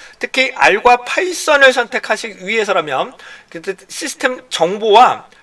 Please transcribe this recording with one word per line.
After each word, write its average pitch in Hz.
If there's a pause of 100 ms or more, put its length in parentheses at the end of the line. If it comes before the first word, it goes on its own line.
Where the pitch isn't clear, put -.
(180)
특히 262
R과 208
파이썬을 285
선택하시기 226
위해서라면 190 (340)
그 165 (260)
시스템 254
정보와 202 (140)